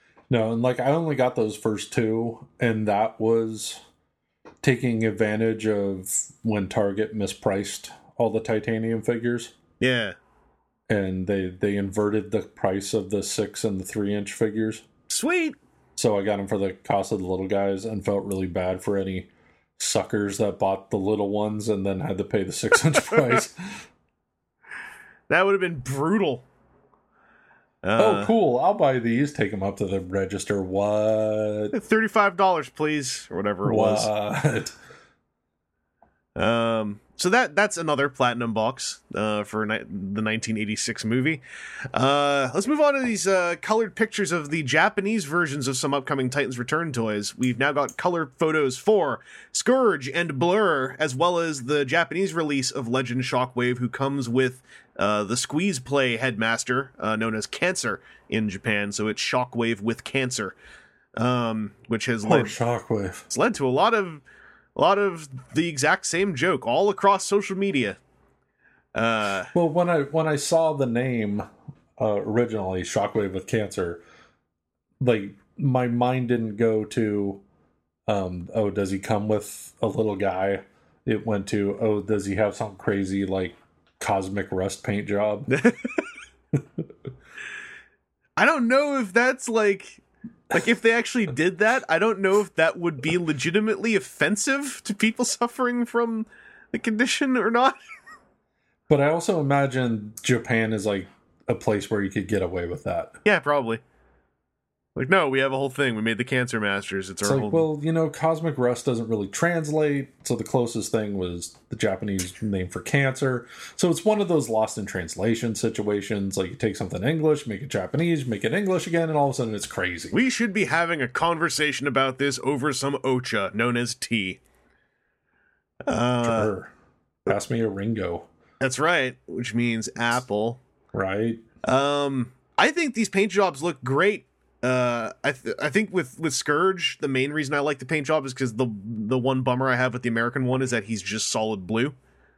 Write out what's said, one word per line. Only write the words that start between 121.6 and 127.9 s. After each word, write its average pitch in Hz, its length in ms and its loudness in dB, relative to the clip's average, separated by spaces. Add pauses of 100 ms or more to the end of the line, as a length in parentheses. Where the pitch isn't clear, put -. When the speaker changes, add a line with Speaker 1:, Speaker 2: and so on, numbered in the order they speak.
Speaker 2:
about 135 320 0
this 139 240 0
over 143 300 0
some 139 220 -2
ocha, 123 600 -2
known 120 220 0
as 120 180 -2
tea. 98 460 -4 (1500)
Uh, 120 560 2
Speaker 1:
Sure. 98 280 -4 (540)
Pass 98 240 -2
me 117 120 0
a 110 80 0
Ringo. 98 540 -4 (360)